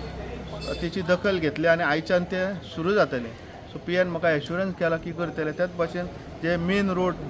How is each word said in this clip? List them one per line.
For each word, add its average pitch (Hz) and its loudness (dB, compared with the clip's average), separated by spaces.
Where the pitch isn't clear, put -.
तेची 175 -2
दखल 180 2
घेतली 156 0
आनी 165 6
आयच्यान 165 2
तें 185 -2
सुरू 165 -2
जातलें. 135 2
So, 156 -10
पी 175 0
एन 180 4
म्हाका 170 2
एश्युरन्स 170 0
केला 165 2
की 160 -4
करतले. 156 -2
त्याच 180 0
भाशेन 175 -2
जे 170 2
मेन 190 2
रोड 180 2